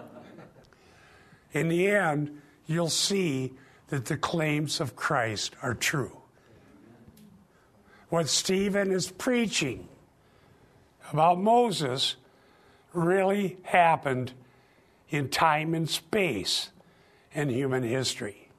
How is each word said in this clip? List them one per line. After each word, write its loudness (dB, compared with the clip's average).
In 0
the 2
end, 0
you'll 0
see 0
that -4
the -2
claims -2
of -6
Christ -2
are -4
true. -4
What 0
Stephen 0
is -2
preaching -2
about 4
Moses 2
really 0
happened 2
in -2
time 2
and 0
space -2
in -2
human 0
history. -4